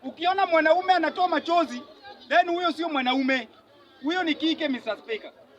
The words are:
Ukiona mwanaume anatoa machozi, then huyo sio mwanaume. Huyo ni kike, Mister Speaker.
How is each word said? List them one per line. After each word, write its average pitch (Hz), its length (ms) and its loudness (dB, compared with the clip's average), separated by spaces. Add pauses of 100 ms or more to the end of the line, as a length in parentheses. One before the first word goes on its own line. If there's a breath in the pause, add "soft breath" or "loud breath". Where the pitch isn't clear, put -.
Ukiona 349 440 -2
mwanaume 339 460 4
anatoa 349 360 2
machozi, 320 540 0 (460)
then 349 200 4
huyo 349 240 0
sio 320 160 -6
mwanaume. 262 600 0 (540)
Huyo 349 200 -2
ni 320 120 0
kike, 311 340 -2
Mister 226 300 -4
Speaker. - 340 -10 (260)